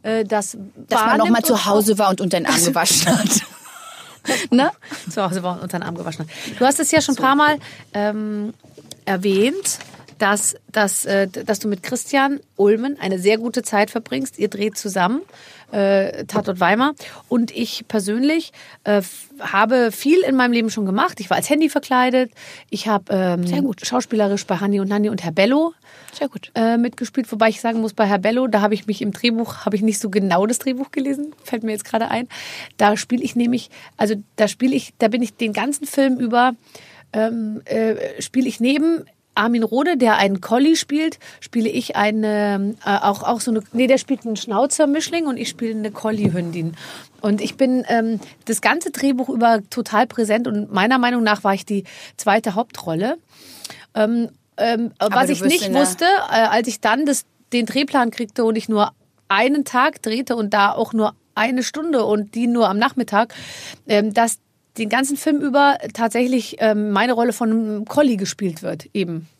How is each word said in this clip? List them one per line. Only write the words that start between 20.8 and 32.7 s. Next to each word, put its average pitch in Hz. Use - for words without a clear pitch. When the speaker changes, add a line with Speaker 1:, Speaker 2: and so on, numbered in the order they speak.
Speaker 1:
gemacht. 226
Ich 190
war -
als -
Handy 302
verkleidet. 254
Ich 214
habe, 208
ähm, 180
Speaker 2:
Sehr 269
gut. 247
Speaker 1:
schauspielerisch 208
bei 185
Hanni 202
und 196
Nanni 208
und 185
Herr 165
Bello, 277
Speaker 2:
Sehr 285
gut. -
Speaker 1:
äh, 226
mitgespielt. 240
Wobei 226
ich 220
sagen 226
muss, 220
bei 220
Herr 196
Bello, 233
da 208
habe 208
ich -
mich 202
im 208
Drehbuch, 226
habe 208
ich 196
nicht 220
so 214
genau 196
das 233
Drehbuch 262
gelesen. 285
Fällt 226
mir 220
jetzt 214
gerade 226
ein. 240